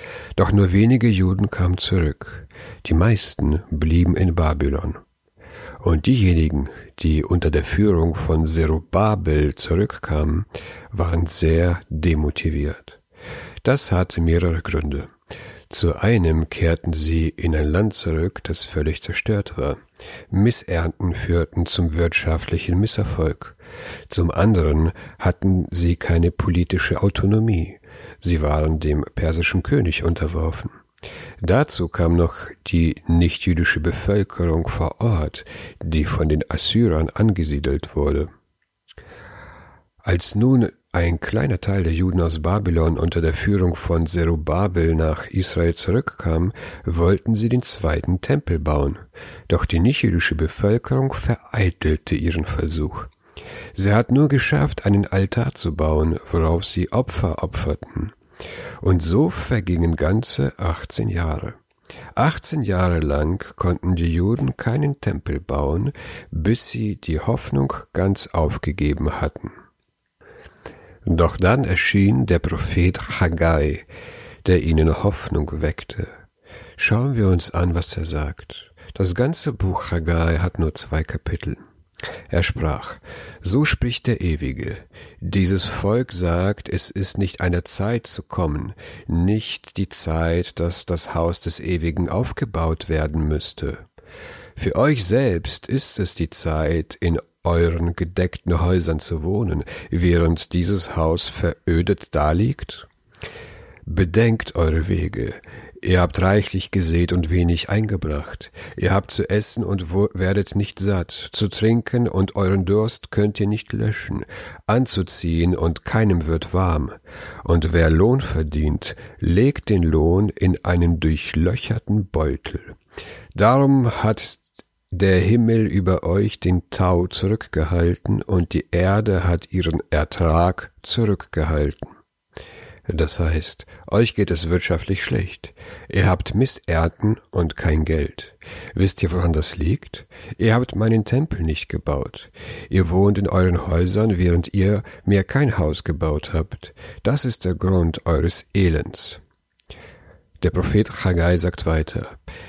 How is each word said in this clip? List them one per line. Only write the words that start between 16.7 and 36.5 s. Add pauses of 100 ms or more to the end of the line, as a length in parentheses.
sie
in
ein
Land
zurück,
das
völlig
zerstört
war. (540)
Missernten
führten
zum
wirtschaftlichen
Misserfolg. (540)
Zum
anderen (300)
hatten
sie
keine
politische
Autonomie. (400)
Sie
waren
dem (100)
persischen
König
unterworfen. (680)
Dazu
kam
noch (320)
die (100)
nichtjüdische
Bevölkerung
vor
Ort, (360)
die
von
den